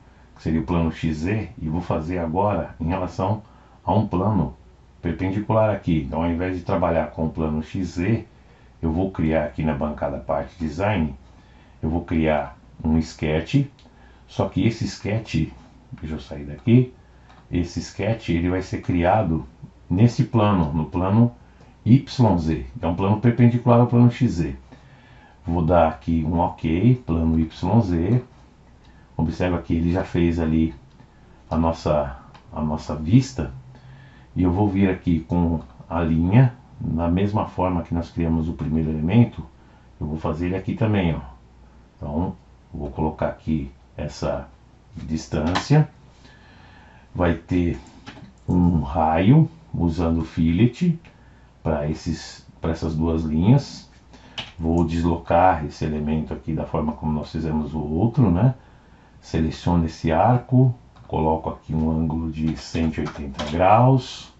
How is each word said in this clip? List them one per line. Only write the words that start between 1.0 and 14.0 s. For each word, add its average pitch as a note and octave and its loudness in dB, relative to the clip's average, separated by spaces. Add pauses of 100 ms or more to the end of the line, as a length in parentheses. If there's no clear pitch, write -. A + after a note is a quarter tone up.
Z, G2 -4
e D#2 -8
vou E2+ -4
fazer E2+ -4
agora E2+ -2
em D#2+ -4
relação F#2+ -2 (420)
a - -2
um G#2 2
plano F#2 0 (460)
perpendicular G2+ 0
aqui. D#2+ 0
Então, D2 -4
ao E2+ 0
invés F2+ -2
de F2+ -8
trabalhar E2+ 0
com D#2+ -6
o D2+ 0
plano D#2 -4
X F#2 -6
Z, F2 -2 (560)
eu E2 0
vou F#2 0
criar D#2+ 0
aqui - -6
na D#2 0
bancada D2 -4
parte C#2+ -6
design, D#2+ -2 (640)
eu D#2 -2
vou E2+ -2
criar D#2 0 (280)
um D#2+ 2
sketch, D#2+ -2 (640)